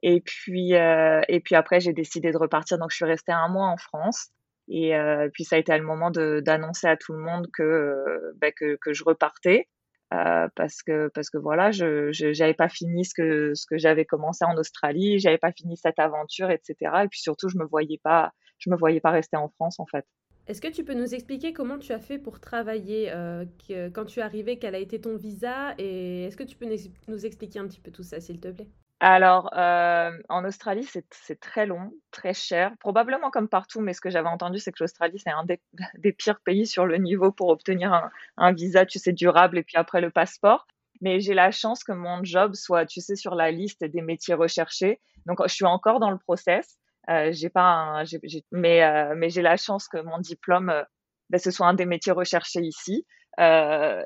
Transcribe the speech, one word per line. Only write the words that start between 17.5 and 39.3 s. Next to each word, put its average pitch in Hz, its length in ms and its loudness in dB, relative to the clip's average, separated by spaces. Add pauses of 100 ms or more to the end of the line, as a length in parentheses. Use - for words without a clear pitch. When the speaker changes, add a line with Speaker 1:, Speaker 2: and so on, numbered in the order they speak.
Speaker 1:
me 160 80 -2
voyais 151 380 -2
pas, 160 300 2 (240)
je - 120 -8
me 180 60 4
voyais 165 240 2
pas 160 120 2
rester 160 260 0
en 151 100 -2
France, 165 320 -8
en 160 60 -12
fait. 143 200 -8 (420)
Speaker 2:
Est-ce 208 120 -12
que 302 80 -10
tu 320 160 -8
peux 277 120 -8
nous 247 200 -6
expliquer 277 380 -10
comment 277 260 -8
tu 262 140 -10
as 220 80 -8
fait 277 180 -12
pour 233 220 -16
travailler, 214 720 -6
euh, 170 320 -8 (240)
que, 180 180 -8
quand 196 160 -10
tu 214 160 -12
es 226 40 -6
arrivée, 214 360 -8
quel 196 160 -8
a 185 40 -6
été 190 200 -10
ton 220 160 -8
visa ? 233 600 -10
Et 180 480 -8
est-ce 202 100 -12
que 277 80 -14
tu - 140 -18
peux 240 80 -14
nous, 220 100 -6 (320)
nous 214 180 -12
expliquer 214 340 -12
un 196 80 -10
petit 185 120 -18
peu 170 120 -20
tout 180 120 -20
ça, 165 160 -14
s'il 170 220 -16
te 185 80 -12
plaît ? 185 180 -18 (320)
Speaker 1:
Alors, 185 560 8
heu, 175 720 2
en 180 180 -4
Australie, 202 380 -6
c'est, 185 300 -12
c'est - 260 -16
très - 280 -4
long, 185 240 -8 (180)
très - 240 -6
cher, 185 460 -2
probablement 233 500 0
comme 220 180 -2
partout, 196 320 -4
mais 202 140 -4
ce - 80 -12
que 185 80 -6
j'avais 170 180 0
entendu, 175 300 -6
c'est - 140 -8
que - 120 -8
l'Australie, 170 360 -4
c'est 180 100 -8
un 156 160 -4
des, 175 160 -4 (120)
<laughs> 180 260 -14
des 185 140 2
pires - 280 -2
pays 196 240 0
sur 185 220 0
le 170 100 0
niveau 185 340 2
pour 190 180 -2
obtenir 180 440 0
un, 170 160 0 (280)
un 180 160 6
visa, 180 340 4
tu - 100 -12
sais, 185 160 0
durable 175 460 4